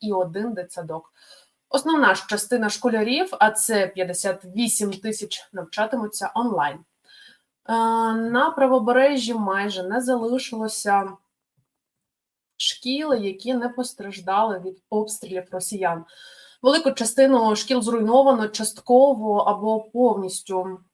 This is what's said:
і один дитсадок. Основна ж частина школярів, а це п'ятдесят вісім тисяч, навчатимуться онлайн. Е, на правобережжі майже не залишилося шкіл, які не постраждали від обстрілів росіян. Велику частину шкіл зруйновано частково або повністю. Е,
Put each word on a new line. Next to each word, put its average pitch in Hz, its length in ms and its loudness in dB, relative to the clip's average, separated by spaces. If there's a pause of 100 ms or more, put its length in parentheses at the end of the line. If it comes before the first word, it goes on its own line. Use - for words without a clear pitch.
і 214 120 -4
один 190 400 -2
дитсадок. 170 600 -12 (560)
Основна 269 460 2
ж - 140 -6
частина 214 400 -2
школярів, 240 600 0 (100)
а 214 120 6
це 208 360 0
п'ятдесят 185 580 -4
вісім 208 460 -2
тисяч, 208 600 -8
навчатимуться 214 840 -6
онлайн. 175 420 -2
Е, - 60 -20 (1300)
на 233 440 0
правобережжі 254 800 4
майже 196 480 -2
не 202 180 -2
залишилося 226 1120 -2 (1400)
шкіл, 277 580 -2
які 220 400 -4
не 240 140 -2
постраждали 202 960 -4
від 185 260 -12
обстрілів 196 600 -6
росіян. 180 520 -4 (580)
Велику 285 280 4
частину 233 640 4
шкіл 247 260 0
зруйновано 233 640 4
частково 220 880 2
або 208 420 0
повністю. 196 840 -2
Е, 185 100 -10 (180)